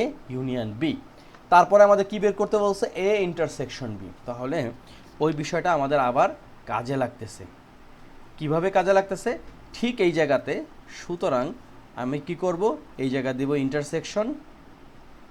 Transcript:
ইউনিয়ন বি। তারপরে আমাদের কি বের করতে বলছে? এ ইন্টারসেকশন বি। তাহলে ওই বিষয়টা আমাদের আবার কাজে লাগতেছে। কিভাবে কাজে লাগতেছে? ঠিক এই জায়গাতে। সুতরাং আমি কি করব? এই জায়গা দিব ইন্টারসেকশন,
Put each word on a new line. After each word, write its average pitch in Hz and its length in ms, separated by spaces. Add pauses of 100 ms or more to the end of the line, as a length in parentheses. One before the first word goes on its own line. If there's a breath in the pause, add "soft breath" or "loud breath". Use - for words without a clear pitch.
(320)
ইউনিয়ন 127 360 (120)
বি। 151 120 (600 loud breath)
তারপরে 180 360
আমাদের 196 220
কি 208 120
বের 202 180
করতে 208 240
বলছে? 196 200 (220)
এ - 20 (200)
ইন্টারসেকশন 143 640 (100)
বি। 95 80 (180)
তাহলে 127 320 (640 loud breath)
ওই 160 160
বিষয়টা 165 360
আমাদের 139 240 (100)
আবার 151 180 (420)
কাজে 117 320
লাগতেছে। 110 420 (920)
কিভাবে 160 380
কাজে 185 220
লাগতেছে? 196 320 (460)
ঠিক 240 180 (120)
এই 175 120
জায়গাতে। 139 360 (460)
সুতরাং 170 440 (580)
আমি 131 240
কি 170 80 (100)
করব? 175 180 (400)
এই 131 120
জায়গা 135 240
দিব 135 120 (140)
ইন্টারসেকশন, 147 640 (1040)